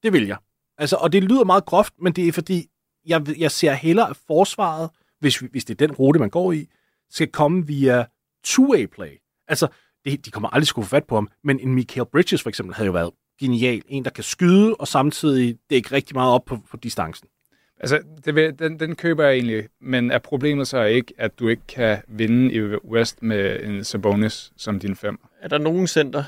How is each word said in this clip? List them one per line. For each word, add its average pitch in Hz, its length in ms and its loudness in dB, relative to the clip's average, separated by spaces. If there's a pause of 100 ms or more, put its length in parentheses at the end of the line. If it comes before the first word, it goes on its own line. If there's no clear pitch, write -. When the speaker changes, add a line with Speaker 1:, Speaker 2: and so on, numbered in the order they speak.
Speaker 1:
Det 220 100 2
vil 127 140 4
jeg. 98 100 -6 (420)
Altså, 147 180 0
og 160 160 0
det 196 120 4
lyder 240 200 4
meget 190 200 4
groft, 202 360 0
men 175 120 0
det 180 160 0
er 160 40 0
fordi, 170 340 -4 (400)
jeg, 156 340 -2
jeg 151 100 0
ser 151 220 0
hellere, 165 380 2
at - 60 -12 (100)
forsvaret, 165 640 0 (300)
hvis, 139 160 2
hvis 127 280 -8
det 107 160 -8
er 147 60 4
den 151 100 -4
rute, 139 240 2
man 104 100 0
går 180 220 0
i, 151 140 -6 (440)
skal 160 180 -2
komme 156 380 0
via 131 380 2 (420)
two-way 247 400 4
play. 85 240 -14 (380)
Altså, 151 200 0 (360)
det, 139 220 -6
de 110 40 -18
kommer 104 180 -8
aldrig 147 180 2
skulle 113 200 -2
få - 40 -10
fat 147 140 2
på - 100 -6
ham, 104 140 0 (160)
men 139 160 0
en 131 140 -2
Mikal 123 300 -2
Bridges 170 380 2
for - 60 -6
eksempel 92 260 -10
havde 110 120 -4
jo 95 60 0
været 85 180 0 (300)
genial. 123 480 0
En, 135 160 -8
der 131 60 -6
kan - 140 -12
skyde, 196 500 4
og - 140 -8
samtidig 135 720 0 (120)
dække 127 220 0
rigtig 139 240 -4
meget 127 160 2
op 123 120 2
på, 123 140 -10 (120)
på - 60 -18
distancen. 90 520 -8 (520)
Speaker 2:
Altså, 147 200 0 (240)
det 151 100 -2
vil, 156 240 2
den, 160 220 -6
den 160 160 -6
køber 160 280 0
jeg 139 100 6
egentlig, 113 340 -2 (120)
men 127 300 -2
er 127 80 2
problemet 143 500 -2
så 127 140 -2
ikke, 113 360 2
at 113 200 -6
du 120 100 0
ikke 120 200 0
kan 110 300 0 (100)
vinde 117 440 2
i 113 80 -2 (240)
West 117 380 -2
med 104 420 -2
en 101 200 -8
Sabonis 104 720 -2
som 101 220 -6
din 98 180 -6
fem? 104 220 -10 (220)
Speaker 3:
Er - 80 -14
der 147 100 -2
nogen 165 280 0
center 139 420 0